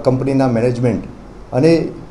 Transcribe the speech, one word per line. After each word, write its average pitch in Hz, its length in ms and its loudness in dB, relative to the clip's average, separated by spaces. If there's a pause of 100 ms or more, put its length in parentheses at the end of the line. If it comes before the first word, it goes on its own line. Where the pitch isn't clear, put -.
કંપનીના 131 440 2
મેનેજમેન્ટ 117 560 0 (480)
અને 160 360 4 (220)